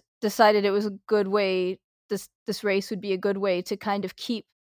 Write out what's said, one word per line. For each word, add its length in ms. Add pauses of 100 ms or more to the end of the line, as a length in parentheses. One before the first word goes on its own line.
(220)
decided 440
it 60
was 140
a 120 (100)
good 200
way, 520 (300)
this, 200 (160)
this 180
race 260
would 120
be 120
a 40
good 200
way 260
to 140
kind 280
of 120
keep 280 (180)